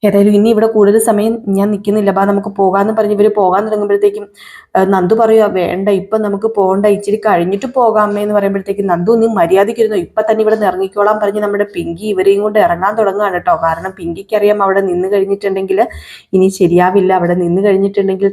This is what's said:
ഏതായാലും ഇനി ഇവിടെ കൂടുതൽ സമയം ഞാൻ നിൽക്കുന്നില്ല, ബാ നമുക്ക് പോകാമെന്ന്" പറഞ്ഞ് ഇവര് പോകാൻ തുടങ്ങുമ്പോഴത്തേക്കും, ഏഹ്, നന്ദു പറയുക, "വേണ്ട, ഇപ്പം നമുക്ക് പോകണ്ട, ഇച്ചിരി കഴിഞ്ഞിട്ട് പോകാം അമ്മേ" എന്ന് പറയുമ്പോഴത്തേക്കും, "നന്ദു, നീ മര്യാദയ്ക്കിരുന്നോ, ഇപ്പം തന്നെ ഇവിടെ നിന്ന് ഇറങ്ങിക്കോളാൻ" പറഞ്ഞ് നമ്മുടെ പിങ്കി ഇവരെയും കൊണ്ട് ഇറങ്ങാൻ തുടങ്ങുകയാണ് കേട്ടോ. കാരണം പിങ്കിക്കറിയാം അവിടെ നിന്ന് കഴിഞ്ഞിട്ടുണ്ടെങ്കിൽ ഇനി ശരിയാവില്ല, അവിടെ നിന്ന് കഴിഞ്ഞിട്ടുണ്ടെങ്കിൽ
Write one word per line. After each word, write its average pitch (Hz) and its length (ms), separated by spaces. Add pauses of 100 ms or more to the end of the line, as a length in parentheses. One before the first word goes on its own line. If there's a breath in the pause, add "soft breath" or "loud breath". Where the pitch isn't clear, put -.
ഏതായാലും 202 320
ഇനി 208 160
ഇവിടെ 220 160
കൂടുതൽ 214 340
സമയം 220 340 (140)
ഞാൻ 196 220
നിൽക്കുന്നില്ല, 202 400
ബാ 190 140
നമുക്ക് 202 260
പോകാമെന്ന്" 196 440
പറഞ്ഞ് 214 200
ഇവര് 208 140
പോകാൻ 202 340
തുടങ്ങുമ്പോഴത്തേക്കും, 208 640 (480 loud breath)
ഏഹ്, 190 160
നന്ദു 190 260
പറയുക, 220 320
"വേണ്ട, 185 440
ഇപ്പം 196 320
നമുക്ക് 202 320
പോകണ്ട, 196 320
ഇച്ചിരി 202 320
കഴിഞ്ഞിട്ട് 196 540
പോകാം 220 300
അമ്മേ" 208 200
എന്ന് 208 120
പറയുമ്പോഴത്തേക്കും, 196 520
"നന്ദു, 180 260
നീ 226 140
മര്യാദയ്ക്കിരുന്നോ, 208 720
ഇപ്പം 190 280
തന്നെ 220 180
ഇവിടെ 214 140
നിന്ന് 214 120
ഇറങ്ങിക്കോളാൻ" 196 500
പറഞ്ഞ് 208 220
നമ്മുടെ 202 300
പിങ്കി 170 360
ഇവരെയും 196 360
കൊണ്ട് 214 160
ഇറങ്ങാൻ 180 380
തുടങ്ങുകയാണ് 202 380
കേട്ടോ. 175 220
കാരണം 165 360
പിങ്കിക്കറിയാം 196 720
അവിടെ 196 180
നിന്ന് 185 280
കഴിഞ്ഞിട്ടുണ്ടെങ്കിൽ 196 720 (520 loud breath)
ഇനി 190 160
ശരിയാവില്ല, 185 680
അവിടെ 175 200
നിന്ന് 175 280
കഴിഞ്ഞിട്ടുണ്ടെങ്കിൽ 196 720